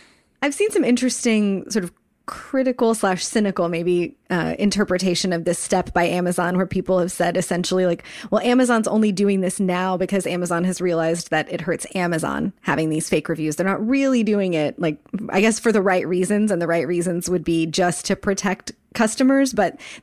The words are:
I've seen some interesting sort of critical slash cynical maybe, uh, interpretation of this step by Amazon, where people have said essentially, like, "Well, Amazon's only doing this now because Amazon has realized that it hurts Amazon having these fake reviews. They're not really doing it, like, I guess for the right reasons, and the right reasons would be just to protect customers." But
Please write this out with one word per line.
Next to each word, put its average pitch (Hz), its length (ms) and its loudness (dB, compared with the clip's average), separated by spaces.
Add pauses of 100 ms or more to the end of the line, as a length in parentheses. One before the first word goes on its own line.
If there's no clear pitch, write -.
(420)
I've 285 120 0
seen 415 180 0
some 339 120 2
interesting 220 840 0
sort 202 140 -2
of 170 80 -10 (340)
critical 254 680 0
slash 190 300 0
cynical 196 440 0
maybe, 175 480 0 (140)
uh, 165 280 0
interpretation 190 760 0
of 170 120 -2
this 175 140 0
step - 340 -2
by 175 120 2
Amazon, 180 520 0
where 180 100 2
people 185 340 0
have 175 120 0
said 175 240 -2
essentially, 185 500 0
like, 170 180 -2 (260)
"Well, 214 120 2
Amazon's 240 460 4
only 214 240 2
doing 196 280 2
this 175 200 -2
now 185 360 0
because 185 300 -2
Amazon 175 380 -2
has 180 160 -2
realized 170 500 0
that 156 220 0
it 165 100 -4
hurts 165 220 -4 (100)
Amazon 165 580 -2 (100)
having 160 280 0
these 156 180 -4
fake 233 200 0
reviews. 156 280 -2
They're 175 100 -2
not 196 200 -2
really 269 360 2
doing 202 320 0
it, 151 260 -2
like, 156 180 -2 (320)
I 180 100 2
guess 220 180 2
for 226 140 2
the 208 100 2
right 185 240 2
reasons, 196 440 0
and 175 120 0
the 165 60 0
right 170 180 0
reasons 175 420 -2
would 175 160 0
be 165 220 2
just 175 400 0
to - 100 0
protect - 540 -2 (240)
customers." 262 580 2
But 196 280 0 (220)